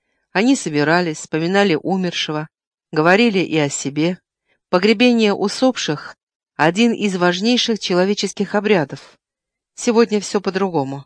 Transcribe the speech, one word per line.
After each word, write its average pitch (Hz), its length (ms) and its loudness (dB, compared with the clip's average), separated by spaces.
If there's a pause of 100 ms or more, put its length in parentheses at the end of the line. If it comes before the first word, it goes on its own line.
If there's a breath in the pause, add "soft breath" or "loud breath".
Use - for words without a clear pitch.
(320)
Они 240 240 2
собирались, 156 600 0
вспоминали 180 580 0
умершего, 160 720 -4 (460)
говорили 190 460 4
и 160 180 -2
о 147 120 2
себе. 147 500 -4 (500)
Погребение 220 640 2
усопших — - 800 -4 (400)
один 185 380 2
из 190 240 -2
важнейших 202 640 0
человеческих 196 760 -2
обрядов. 196 640 -2 (560)
Сегодня 220 460 2
все 202 180 -4
по-другому. 170 680 -4